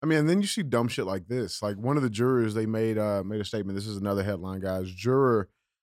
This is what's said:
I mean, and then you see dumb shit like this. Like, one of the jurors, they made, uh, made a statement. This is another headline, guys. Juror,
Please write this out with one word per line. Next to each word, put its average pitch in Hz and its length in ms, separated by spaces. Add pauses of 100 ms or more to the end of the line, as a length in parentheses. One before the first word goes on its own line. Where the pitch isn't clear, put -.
I 143 40
mean, 156 140
and 151 100
then 196 120
you 202 60
see 208 160
dumb 120 260
shit 113 160
like 92 220
this. 117 360
Like, 104 140
one 127 200
of 139 60
the 123 60
jurors, 117 440
they 110 120
made, 110 320
uh, 104 260
made 104 180
a 98 40
statement. 98 320
This 104 100
is 104 100
another 101 260
headline, 95 360
guys. 95 320
Juror, 117 580 (340)